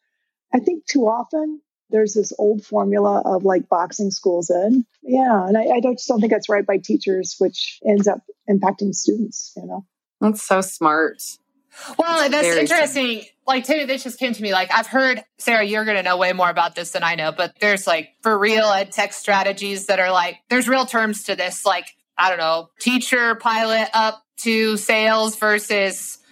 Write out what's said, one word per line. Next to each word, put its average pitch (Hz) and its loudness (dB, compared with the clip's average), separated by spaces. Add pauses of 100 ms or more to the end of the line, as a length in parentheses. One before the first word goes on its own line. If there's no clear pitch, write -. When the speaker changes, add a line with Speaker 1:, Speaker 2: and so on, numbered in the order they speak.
(520)
Speaker 1:
I 254 0
think 339 -2
too 240 0
often 302 -4 (260)
there's 220 2
this 208 -2
old 214 2
formula 202 2
of, 190 0
like, 185 2
boxing 185 0
schools 175 -2
in. 214 2 (180)
Yeah. 247 2
And 202 4
I, 220 2 (140)
I 240 2
don't, 247 2
just - -12
don't 233 2
think 226 2
that's 208 0
right 202 2
by 202 2
teachers, 190 -4
which - -2
ends 202 4
up 202 0 (280)
impacting 196 0
students, - -4
you 180 -14
know? 185 -10 (340)
Speaker 2:
That's 214 2
so 190 2
smart. 160 0 (760)
Speaker 3:
Well, 330 0
and 277 2
that's 294 2
Speaker 2:
Very 339 2
Speaker 3:
interesting. 277 0 (240)
Like, 262 0
Tammy, 294 0
this 262 -6
just 247 -12
came 262 -4
to 208 -8
me. 202 -4
Like, 185 0
I've 226 2
heard, 254 0 (140)
Sarah, 226 0
you're 214 -2
gonna 208 0
know 180 0
way 185 2
more 180 2
about 170 -2
this 175 -8
than 175 -4
I 170 0
know, 156 -2
but 170 -4
there's, 202 0
like, 165 0 (120)
for 220 2
real 220 2
ed 196 0
tech 202 -2
strategies 196 -2
that 190 2
are, 185 2
like, 175 0 (120)
there's 240 0
real 262 2
terms 220 -2
to 196 -4
this, 180 -6
like, 180 -2 (200)
I 180 2
don't 180 0
know, 165 -2
teacher 240 0
pilot 220 0
up 220 0 (160)
to 220 0
sales 220 2
versus 208 -2 (140)